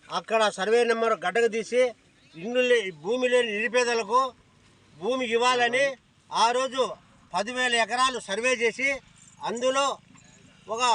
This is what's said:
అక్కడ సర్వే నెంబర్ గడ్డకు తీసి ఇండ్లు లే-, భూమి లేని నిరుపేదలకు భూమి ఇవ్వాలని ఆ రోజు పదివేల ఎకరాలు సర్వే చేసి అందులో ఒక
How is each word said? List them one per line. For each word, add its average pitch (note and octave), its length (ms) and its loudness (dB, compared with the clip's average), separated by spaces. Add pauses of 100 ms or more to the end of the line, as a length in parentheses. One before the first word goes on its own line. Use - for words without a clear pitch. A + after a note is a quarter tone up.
(120)
అక్కడ G#3 360 0
సర్వే G#3 360 2
నెంబర్ A3+ 300 2 (120)
గడ్డకు A#3 220 2
తీసి A3+ 340 -2 (540)
ఇండ్లు A#3 260 -4
లే-, A#3+ 300 2
భూమి A3 380 -2
లేని A#3+ 280 2
నిరుపేదలకు A#3+ 760 0 (640)
భూమి B3 280 -2
ఇవ్వాలని B3 680 2 (380)
ఆ G#3+ 180 4
రోజు B3+ 380 -2 (440)
పదివేల A#3+ 420 -2
ఎకరాలు A#3+ 440 0
సర్వే A3+ 340 -2
చేసి A#3+ 380 -2 (520)
అందులో B3+ 540 -2 (720)
ఒక A3+ 140 -4 (120)